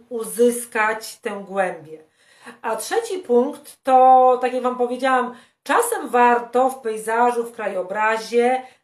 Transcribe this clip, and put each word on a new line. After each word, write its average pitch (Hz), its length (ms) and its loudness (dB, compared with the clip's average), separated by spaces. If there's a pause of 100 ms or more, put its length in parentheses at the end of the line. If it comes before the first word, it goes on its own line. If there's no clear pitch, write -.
uzyskać 220 1080 -2
tę 202 300 -10
głębię. 165 680 -6 (480)
A - 140 -6
trzeci 403 420 -4
punkt - 680 -2
to, 254 580 6
tak 247 120 -2
jak 254 100 -4
Wam 240 140 -2
powiedziałam, 247 580 -2 (280)
czasem 370 460 -2
warto 240 600 2
w 254 100 -12
pejzażu, 226 640 -2
w 233 80 -12
krajobrazie 214 1120 -2 (220)